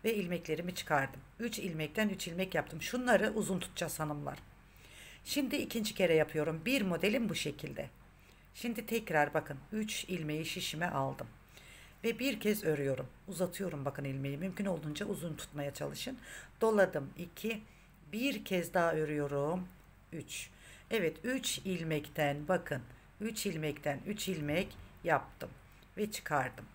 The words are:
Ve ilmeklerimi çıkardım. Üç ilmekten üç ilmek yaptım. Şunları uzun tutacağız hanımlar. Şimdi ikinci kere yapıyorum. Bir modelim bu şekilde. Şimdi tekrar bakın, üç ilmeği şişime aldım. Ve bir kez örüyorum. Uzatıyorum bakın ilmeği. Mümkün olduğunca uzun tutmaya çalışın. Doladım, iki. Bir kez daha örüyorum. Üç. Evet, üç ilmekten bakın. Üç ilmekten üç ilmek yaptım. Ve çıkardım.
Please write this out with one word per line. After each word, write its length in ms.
Ve 120
ilmeklerimi 600
çıkardım. 460
Üç 200
ilmekten 500
üç 180
ilmek 280
yaptım. 260
Şunları 520
uzun 260
tutacağız 400
hanımlar. 400
Şimdi 300
ikinci 400
kere 180
yapıyorum. 520
Bir 160
modelim 480
bu 60
şekilde. 540
Şimdi 320
tekrar 480
bakın, 240
üç 320
ilmeği 420
şişime 400
aldım. 420
Ve 160
bir 200
kez 240
örüyorum. 440
Uzatıyorum 580
bakın 180
ilmeği. 340
Mümkün 280
olduğunca 400
uzun 300
tutmaya 380
çalışın. 440
Doladım, 560
iki. 440
Bir 320
kez 280
daha 200
örüyorum. 760
Üç. 360
Evet, 320
üç 340
ilmekten 920
bakın. 340
Üç 240
ilmekten 600
üç 200
ilmek 400
yaptım. 460
Ve 140
çıkardım. 640